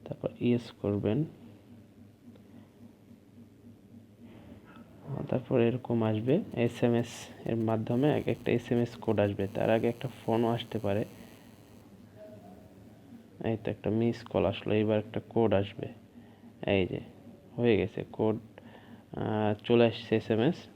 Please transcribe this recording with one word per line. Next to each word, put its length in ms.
তারপর 240
ইয়েস 320
করবেন। 420
তারপর 320
এরকম 420
আসবে, 400
এসএমএস 720
এর 120
মাধ্যমে 640
এক 100
একটা 240
এসএমএস 440
কোড 240
আসবে। 340
তার 160
আগে 180
একটা 200
ফোনও 400
আসতে 300
পারে। 260
এই 200
তো 60
একটা 200
মিস 320
কল 240
আসলো, 280
এবার 240
একটা 300
কোড 260
আসবে। 320
এই 200
যে 140
হয়ে 200
গেছে 360
কোড, 260
আহ, 480
চলে 220
আসছে 300
এসএমএস 600